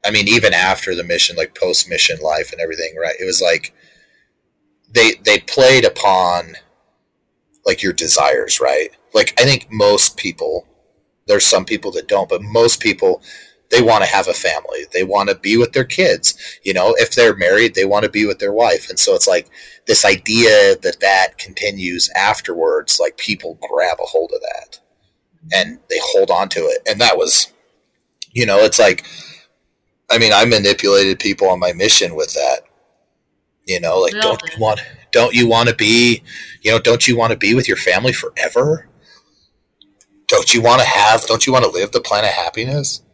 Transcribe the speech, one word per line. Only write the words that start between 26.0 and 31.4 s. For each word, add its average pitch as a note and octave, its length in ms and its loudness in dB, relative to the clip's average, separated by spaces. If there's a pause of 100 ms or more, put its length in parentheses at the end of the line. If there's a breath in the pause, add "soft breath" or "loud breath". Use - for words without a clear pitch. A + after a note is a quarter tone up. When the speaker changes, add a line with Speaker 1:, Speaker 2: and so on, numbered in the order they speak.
Speaker 1:
hold - 300 0
on F2+ 180 0
to - 120 -4
it. D2+ 260 -2
And G#2+ 140 -4
that G2+ 160 2
was, - 360 -2 (800)
you A#2+ 140 -2
know, G2+ 140 2
it's G#2+ 200 4
like, G2 260 4 (1080 loud breath)
I A#2 60 2
mean, A2 160 2
I G#2 120 6
manipulated G2 720 2
people G2 300 0